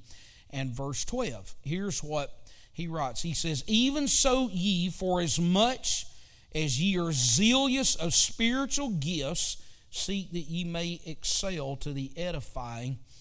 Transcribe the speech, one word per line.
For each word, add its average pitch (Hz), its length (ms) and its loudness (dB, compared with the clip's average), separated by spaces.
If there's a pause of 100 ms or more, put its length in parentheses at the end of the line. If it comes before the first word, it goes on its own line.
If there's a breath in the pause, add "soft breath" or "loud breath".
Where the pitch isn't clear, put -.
(480 loud breath)
and 135 220 -4
verse 135 340 -4
twelve. 160 580 -4
Here's 180 400 -2
what 151 300 -4 (400 loud breath)
he 170 140 -6
writes. 151 360 -2
He 165 120 -2
says, 151 320 -2
"Even 262 400 4
so 262 420 4
ye, 185 420 2
for 180 300 0
as 170 200 0
much 202 680 2 (480 loud breath)
as 147 260 0
ye 190 180 4
are 170 120 0
zealous 220 880 4
of 165 180 0
spiritual 262 760 2
gifts, 143 680 -2 (340 loud breath)
seek 196 420 -4
that 170 100 -4
ye 165 200 -4
may 170 420 -4
excel 156 720 -2
to 147 160 -6
the 135 240 -6
edifying 127 840 -6 (200 loud breath)